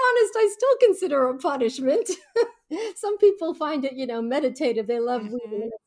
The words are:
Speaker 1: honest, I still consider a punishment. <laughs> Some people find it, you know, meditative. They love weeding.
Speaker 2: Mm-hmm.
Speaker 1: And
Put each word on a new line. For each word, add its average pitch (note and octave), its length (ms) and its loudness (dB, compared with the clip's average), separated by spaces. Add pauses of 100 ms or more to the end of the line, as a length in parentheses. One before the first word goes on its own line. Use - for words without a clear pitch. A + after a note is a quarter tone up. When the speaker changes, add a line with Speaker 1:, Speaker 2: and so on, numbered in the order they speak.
Speaker 1:
honest, A#4+ 300 2
I A4 160 4
still B4+ 280 2
consider C#4+ 480 4
a B3+ 80 -4
punishment. C4 720 0 (460)
<laughs> G4+ 400 -8
Some G4+ 240 -4
people G4 360 4
find D4+ 300 -4
it, C4+ 100 -4
you C4 120 -6
know, A#3 160 -4
meditative. B3+ 640 -2
They A#3 140 -2
love A#3+ 220 -2
weeding. A3 240 -8
Speaker 2:
Mm-hmm. G#3+ 160 -6
Speaker 1:
And A3+ 100 -8 (140)